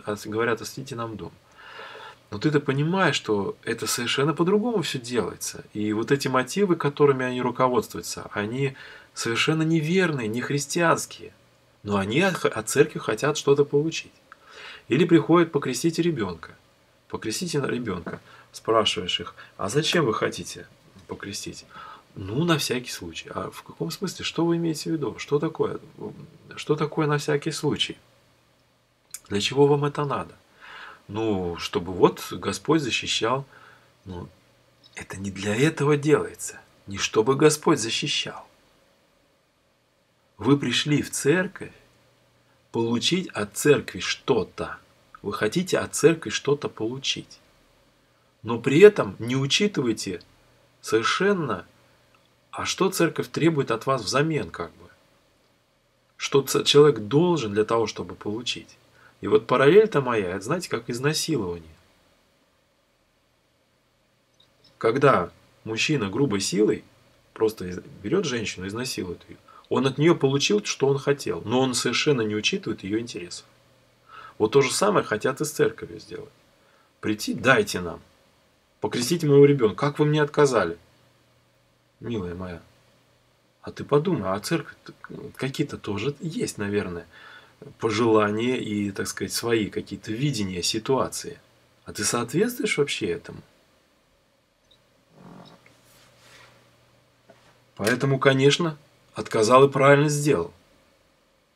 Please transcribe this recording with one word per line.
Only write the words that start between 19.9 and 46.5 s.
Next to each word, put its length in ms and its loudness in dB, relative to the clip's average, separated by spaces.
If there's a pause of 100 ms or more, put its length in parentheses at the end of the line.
вы 80 2
хотите 540 -4 (400)
покрестить?" 580 -12 (520)
"Ну, 280 -4
на 140 2
всякий 320 -4
случай". 420 -12
"А 180 -6
в 120 -18
каком 300 -8
смысле? 320 -8
Что 200 -2
вы 120 2
имеете 340 -4
в 40 0
виду? 240 -4
Что 200 -2
такое? 400 -2 (800)
Что 180 -2
такое 320 -2
"на 120 2
всякий 340 -2
случай"? 440 -4 (1300)
Для 120 -2
чего 280 4
вам 160 4
это 200 -2
надо?" 300 -4 (760)
"Ну, 500 -2
чтобы 340 -6
вот 400 2
Господь 500 -2
защищал". 640 -2 (600)
Ну, 220 -10 (680)
это 220 -14
не 120 -6
для 240 -4
этого 420 2
делается. 640 0 (300)
Не 100 -10
чтобы 380 2
Господь 420 4
защищал. 680 -4 (1900)
Вы 200 4
пришли 440 0
в 80 -8
церковь 600 -2 (1000)
получить 560 0
от 280 -6
церкви 440 2
что-то. 760 -2 (460)
Вы 100 -6
хотите 460 -2
от 160 -4
церкви 360 4
что-то 380 -2